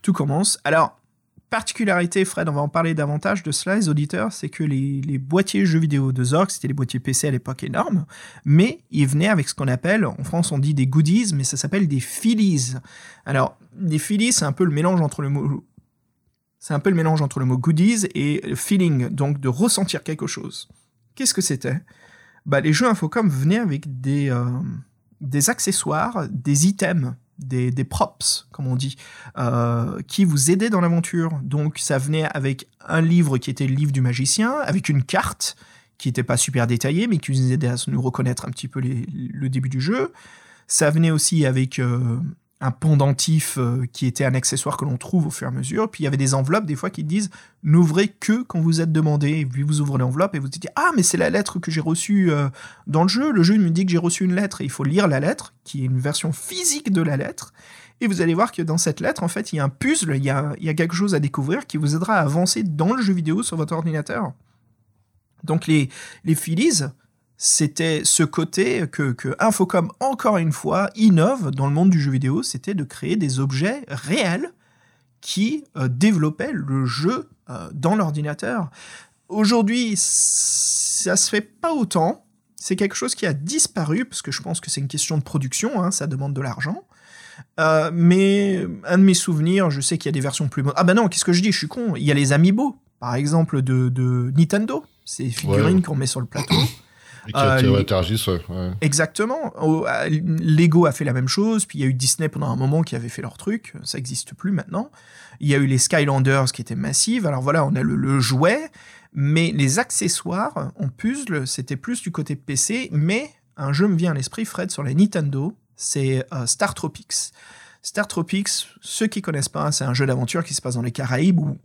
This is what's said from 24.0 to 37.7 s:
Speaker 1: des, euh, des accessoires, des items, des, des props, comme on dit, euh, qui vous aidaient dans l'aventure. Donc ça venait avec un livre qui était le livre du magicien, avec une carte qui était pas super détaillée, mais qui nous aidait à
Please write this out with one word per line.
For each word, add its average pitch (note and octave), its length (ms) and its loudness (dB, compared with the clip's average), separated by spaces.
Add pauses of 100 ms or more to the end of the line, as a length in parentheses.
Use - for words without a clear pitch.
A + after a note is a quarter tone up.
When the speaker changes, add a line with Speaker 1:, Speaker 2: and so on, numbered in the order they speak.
Speaker 1:
des, C#3 280 0
euh, A#2+ 160 0 (720)
des C#3 300 0
accessoires, F#3 800 -2
des C#3+ 380 2
items, F3 460 0 (240)
des, B2+ 340 -2
des C3 120 -2
props, - 680 -4
comme C#3 160 -8
on B2+ 80 -2
dit, C3+ 220 -4 (400)
euh, A#2+ 720 0
qui - 180 2
vous D3 260 2
aidaient G#3 180 2
dans G3 120 2
l'aventure. E3+ 640 0
Donc D3 340 -2
ça C#3+ 200 -2
venait D3+ 360 0
avec C3+ 340 -4 (180)
un D#3+ 160 0
livre E3 360 4
qui B2 120 -4
était C3+ 180 -2
le C3 80 0
livre C#3+ 160 0
du C#3 100 2
magicien, C3+ 540 0 (100)
avec F3 240 -2
une C#3+ 140 2
carte - 540 -4 (400)
qui - 120 -4
était B2 140 -2
pas B2+ 140 0
super B2+ 300 0
détaillée, C#3 400 0
mais G3+ 100 0
qui - 140 -4
nous C3 200 2
aidait B2 160 0
à B2 80 0 (120)